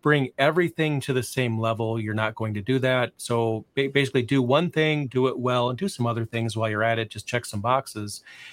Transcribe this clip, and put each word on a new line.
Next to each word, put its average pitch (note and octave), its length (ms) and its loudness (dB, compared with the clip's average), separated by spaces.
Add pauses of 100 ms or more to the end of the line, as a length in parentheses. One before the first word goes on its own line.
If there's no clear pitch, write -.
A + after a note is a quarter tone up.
bring D3 380 2
everything D#3 600 2
to C#3 120 -2
the B2+ 100 2
same A#2 360 -2
level, A2+ 420 -2
you're G#2+ 140 -4
not A2 200 -2
going G#2+ 200 -4
to G#2 80 -6
do C3 160 2
that. B2+ 400 0
So A2+ 560 -2
ba-, C#3 160 0
basically C#3 320 2
do C3+ 180 2
one C#3+ 300 2
thing, D#3 380 0
do C3 180 2
it B2+ 120 -2
well, B2 300 2
and B2+ 100 -4
do G3 100 -2
some B2 180 -2
other A#2 180 -2
things A2+ 320 -4
while A2 140 -2
you're G#2+ 120 0
at A2+ 160 2
it. A2 120 -4
Just - 160 -14
check A#2+ 180 -2
some G#2 160 -8
boxes. A2 600 -4 (300)